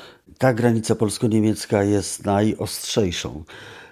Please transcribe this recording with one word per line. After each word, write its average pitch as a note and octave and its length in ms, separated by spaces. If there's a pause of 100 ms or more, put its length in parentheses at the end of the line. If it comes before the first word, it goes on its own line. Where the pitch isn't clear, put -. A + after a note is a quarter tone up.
(380)
ta C3 160
granica A2+ 400
polsko-niemiecka G#2+ 880
jest G2+ 420
najostrzejszą, G2+ 1200 (480)